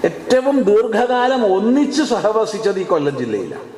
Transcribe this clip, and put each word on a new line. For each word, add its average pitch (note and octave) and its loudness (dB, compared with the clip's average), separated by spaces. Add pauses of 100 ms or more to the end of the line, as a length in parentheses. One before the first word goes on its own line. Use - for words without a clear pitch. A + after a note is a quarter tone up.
ഏറ്റവും B3+ 0 (120)
ദീർഘകാലം B3 2 (140)
ഒന്നിച്ച് C4 2 (100)
സഹവസിച്ചത് G3+ 0
ഈ - -4
കൊല്ലം C#3+ 0
ജില്ലയിലാണ്. G2+ -6 (120)